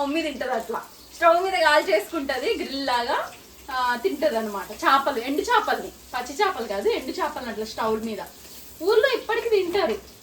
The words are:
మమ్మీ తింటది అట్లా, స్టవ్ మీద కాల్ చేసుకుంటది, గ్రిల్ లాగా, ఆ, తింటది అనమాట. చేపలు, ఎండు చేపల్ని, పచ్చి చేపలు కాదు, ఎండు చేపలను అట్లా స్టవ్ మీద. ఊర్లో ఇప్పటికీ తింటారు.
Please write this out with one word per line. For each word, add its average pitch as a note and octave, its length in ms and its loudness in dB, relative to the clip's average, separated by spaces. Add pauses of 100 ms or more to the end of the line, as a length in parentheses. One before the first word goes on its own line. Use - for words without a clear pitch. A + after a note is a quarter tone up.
మమ్మీ D4 180 0
తింటది C4+ 300 -4
అట్లా, A3+ 340 -4 (300)
స్టవ్ E4+ 280 6
మీద F#4+ 100 -2
కాల్ D#4 360 4
చేసుకుంటది, D4+ 680 0
గ్రిల్ C4+ 300 -6
లాగా, B3 460 0 (400)
ఆ, B3 240 0
తింటది C4+ 420 0
అనమాట. G#3 340 -4
చేపలు, C#4 480 2
ఎండు C#4 220 0
చేపల్ని, G#4 500 2 (220)
పచ్చి B3+ 220 -6
చేపలు E4 320 0
కాదు, G3+ 220 -2
ఎండు D#4+ 220 0
చేపలను C#4 380 -4
అట్లా G#3+ 160 -6
స్టవ్ A3 400 -2
మీద. G#3+ 160 -6 (600)
ఊర్లో A4+ 360 6
ఇప్పటికీ A#4 320 -2
తింటారు. F#4 520 2 (220)